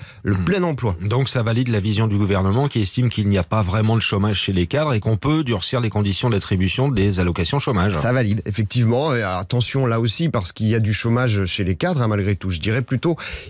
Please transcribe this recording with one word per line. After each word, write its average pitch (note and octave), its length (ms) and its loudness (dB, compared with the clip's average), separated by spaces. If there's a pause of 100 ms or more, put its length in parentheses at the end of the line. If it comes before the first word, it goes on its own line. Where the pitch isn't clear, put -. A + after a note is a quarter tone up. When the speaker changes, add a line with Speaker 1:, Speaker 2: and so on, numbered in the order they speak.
(220)
Speaker 1:
le G2 140 0
Speaker 2:
Hmm. F#2 100 0
Speaker 1:
plein F3+ 180 0
emploi. B2 380 -2
Speaker 2:
Donc A#2 260 0
ça B2+ 140 -2
valide A#2 280 0
la A2 100 2
vision G#2+ 280 0
du G2+ 100 0
gouvernement G2+ 500 2
qui A#2+ 140 0
estime B2 280 0
qu'il G#2+ 200 0
n'y G2+ 100 4
a F2 40 0
pas A2 200 0
vraiment G#2+ 320 2
de G#2+ 60 2
chômage G2+ 380 0
chez - 140 -2
les F2+ 140 2
cadres D3 260 0
et G#2+ 60 2
qu'on A2 180 0
peut D#3 260 0
durcir A#2+ 380 -2
les A2+ 80 0
conditions G#2 400 0
d'attribution G2 580 0
des G2+ 320 2
allocations F2 400 0
chômage. G#2 360 0
Speaker 1:
Ça F2+ 180 0
valide, A2+ 320 0
effectivement. A#2+ 680 0
Et A2+ 80 0
attention A#2+ 640 -2
là A2+ 120 2
aussi, A#2+ 300 0
parce G2 220 -4
qu'il A2 160 -2
y A2 80 2
a A2+ 40 2
du G#2+ 140 2
chômage A#2 520 0
chez G2 180 -4
les F2 120 0
cadres, D#3+ 280 0
hein, A2+ 40 2
malgré G#2 280 0
tout. F#2 160 -6
Je E2+ 80 -4
dirais A2 240 -2
plutôt, D#3 340 -2 (320)